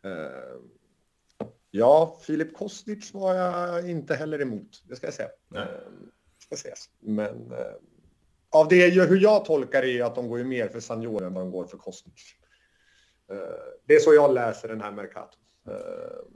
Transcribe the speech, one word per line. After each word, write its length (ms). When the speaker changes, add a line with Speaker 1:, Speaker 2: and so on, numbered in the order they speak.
Speaker 1:
Eh, 560
ja, 520
Filip 340
Kostic 580
var 200
jag 560
inte 240
heller 260
emot, 480
det 80
ska 100
jag 80
säga. 140
Speaker 2:
Nej. 140
Speaker 1:
Eh, 60
ska 180
sägas. 340
Men, 520
eh, 220
av 140
det, 220
hur 300
jag 240
tolkar 380
det 160
är 60
att 100
de 140
går 100
ju 60
mer 240
för 120
Zaniolo 460
än 80
vad 100
de 60
går 140
för 140
Kostic. 340
Eh, 60
det 80
är 60
så 140
jag 200
läser 340
den 120
här 120
Mercato. 460
Eh. 560